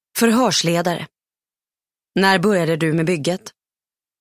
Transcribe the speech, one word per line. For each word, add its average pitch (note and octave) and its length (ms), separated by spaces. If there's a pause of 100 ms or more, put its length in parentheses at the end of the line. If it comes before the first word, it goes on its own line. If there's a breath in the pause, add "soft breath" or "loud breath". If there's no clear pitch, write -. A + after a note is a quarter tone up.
(180)
Förhörsledare. F3 880 (1080)
När F#3+ 240
började E3+ 380
du D#3 160
med D#3+ 140
bygget? E3+ 460 (680)